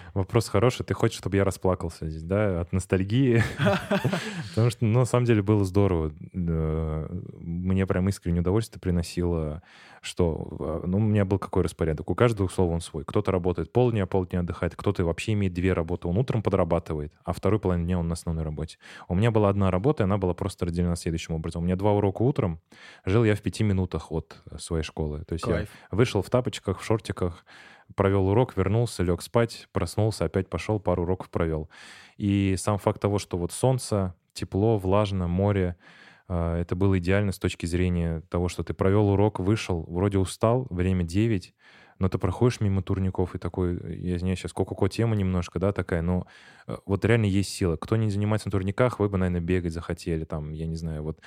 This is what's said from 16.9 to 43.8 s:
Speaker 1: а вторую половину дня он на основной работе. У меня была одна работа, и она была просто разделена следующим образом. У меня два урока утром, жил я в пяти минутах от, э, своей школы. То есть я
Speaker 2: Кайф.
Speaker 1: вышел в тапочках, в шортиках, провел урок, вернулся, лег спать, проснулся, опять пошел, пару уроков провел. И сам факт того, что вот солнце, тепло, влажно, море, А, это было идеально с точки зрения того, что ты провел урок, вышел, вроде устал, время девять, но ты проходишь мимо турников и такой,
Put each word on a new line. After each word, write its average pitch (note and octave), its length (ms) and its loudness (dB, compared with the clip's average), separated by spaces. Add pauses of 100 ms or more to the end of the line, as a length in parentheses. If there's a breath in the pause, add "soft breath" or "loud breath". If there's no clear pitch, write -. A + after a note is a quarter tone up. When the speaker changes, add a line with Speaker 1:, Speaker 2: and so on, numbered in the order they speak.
Speaker 1:
а F2 100 -2
вторую G2+ 260 0
половину F2 260 0
дня F2+ 140 0
он E2+ 80 -2
на E2+ 60 -2
основной E2 300 -4
работе. D#2 340 -8 (300 loud breath)
У F2+ 80 -4
меня A2 140 4
была G#2+ 200 4
одна G2 200 2
работа, G#2+ 340 2
и - 20 2
она G2+ 120 2
была F2+ 160 0
просто F#2 320 -6
разделена F2 300 0
следующим E2 400 -4
образом. E2 260 -4
У F2 40 -2
меня F#2 100 2
два G2+ 180 2
урока G2+ 300 0
утром, G2+ 360 0 (460 loud breath)
жил G#2+ 180 4
я G#2 120 4
в G#2 60 -6
пяти G2+ 220 -2
минутах F#2+ 480 0
от, - 380 -6
э, - 80 -14
своей D#2+ 260 -4
школы. D2+ 420 -6
То - 80 -6
есть E2 140 -6
я E2+ 140 0
Speaker 2:
Кайф. - 200 -12 (100)
Speaker 1:
вышел G#2 320 2
в - 80 -12
тапочках, G#2 480 -2
в - 60 -12
шортиках, F#2 600 -4 (500 loud breath)
провел G2 320 4
урок, A#2 300 2
вернулся, G2+ 460 0
лег F2 180 0
спать, - 500 0
проснулся, - 540 0
опять F#2+ 240 -2
пошел, G#2 300 -2
пару F2 240 0
уроков F2+ 260 -2
провел. D#2+ 400 -2 (480 loud breath)
И G2 400 2
сам G#2 220 0
факт - 220 0
того, G#2 160 2
что - 200 -6
вот E2+ 160 -4
солнце, G#2+ 600 0 (200)
тепло, G#2 440 0
влажно, G2 500 2
море, F#2 500 0 (520 loud breath)
А, E2+ 280 -2
это F2 180 -4
было G2 240 2
идеально F#2+ 320 2
с - 80 -6
точки - 260 -2
зрения E2+ 640 0
того, F2 200 0
что - 140 -6
ты F#2+ 100 -6
провел G2+ 360 4
урок, G2+ 300 4
вышел, F#2 480 0
вроде G2 300 2
устал, A#2 520 2
время F2+ 340 2
девять, G2 500 0 (460 loud breath)
но F#2+ 100 2
ты - 100 -4
проходишь A#2 400 2
мимо G2 240 0
турников F#2 500 -2
и F2 60 -6
такой, F2 400 -2 (200)